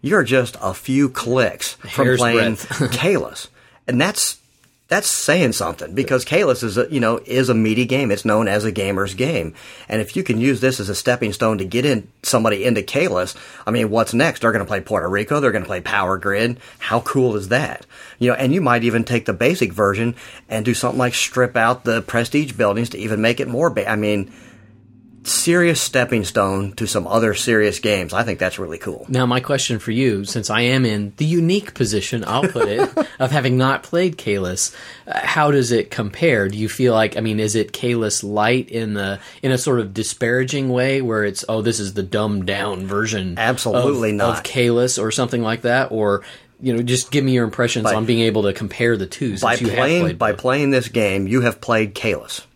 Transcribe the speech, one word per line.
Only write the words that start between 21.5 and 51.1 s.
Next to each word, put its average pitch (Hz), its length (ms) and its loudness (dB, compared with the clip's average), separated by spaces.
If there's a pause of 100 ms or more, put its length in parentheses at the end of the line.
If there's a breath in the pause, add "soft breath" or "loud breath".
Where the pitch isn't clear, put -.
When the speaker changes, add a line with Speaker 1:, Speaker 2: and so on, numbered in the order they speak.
Speaker 1:
out 120 260 2
the 113 200 0
prestige 123 500 -2
buildings 110 380 2
to - 80 -12
even 107 220 -2
make 117 180 2
it 131 80 -2
more 131 240 0
ba-, - 180 -2
I 110 80 2
mean, 104 340 0 (960 loud breath)
serious 170 540 2
stepping 120 420 0
stone 98 500 0
to 113 120 -4
some 95 220 -2
other 110 260 2
serious 107 460 2
games. 95 340 0
I 98 100 0
think 92 160 -4
that's 92 200 -2
really 82 180 -8
cool. - 320 -10
Speaker 2:
Now, 127 160 2
my 123 140 2
question 127 400 -2
for 117 120 -6
you, 113 320 0
since 104 260 -6
I 110 120 2
am 127 240 2
in 104 320 -2
the 151 80 0
unique 170 480 0
position, 107 520 -2
I'll 135 220 0
put 117 200 0
it, 107 220 0 (180)
Speaker 1:
<laughs> - 120 -20
Speaker 2:
of 131 120 0
having 127 260 2
not 131 260 2
played 170 340 -2
Kalis, 95 580 -2 (320 loud breath)
uh, - 160 -4
how 151 280 2
does 131 200 4
it 117 180 2
compare? 110 580 0
Do 104 100 -4
you 107 120 -2
feel 123 240 2
like, 110 240 2
I 110 40 -2
mean, 110 180 0
is 107 160 0
it 107 180 0
Kalis 117 500 -2
light 107 460 0
in 110 240 -4
the, 98 260 -4 (220 loud breath)
in 131 100 0
a 127 60 2
sort 123 220 2
of 101 140 -4
disparaging 127 760 -2
way 131 320 0
where 113 220 0
it's, 101 260 -4
"Oh, 110 120 0
this 113 180 0
is 98 140 -6
the 101 100 -4
dumbed 104 420 -2
down 98 400 -4
version 101 520 -4
Speaker 1:
Absolutely 123 760 0
Speaker 2:
of, 107 60 -2
Speaker 1:
not. 95 200 0
Speaker 2:
of 82 60 -8
Kalis," 120 580 0
or 107 100 -2
something 120 300 -2
like 113 220 -2
that? 123 280 0
Or, 104 320 0 (380 loud breath)
you 127 120 0
know, 117 100 0
just 123 280 -2
give 143 120 2
me 131 100 2
your 123 120 2
impressions 113 400 -2
Speaker 1:
By 107 100 2
Speaker 2:
on 110 100 0
being 117 160 2
able 110 220 2
to 98 100 2
compare 113 420 0
the 98 120 -4
two, 127 300 -6
since - 40 -4
Speaker 1:
by 117 140 2
Speaker 2:
you 120 120 -2
have 98 100 -2
Speaker 1:
playing, 151 260 2
Speaker 2:
played 160 160 -2
Speaker 1:
by 110 140 2
Speaker 2:
both. 101 80 -6
Speaker 1:
playing 139 280 2
this 131 180 2
game, 98 400 0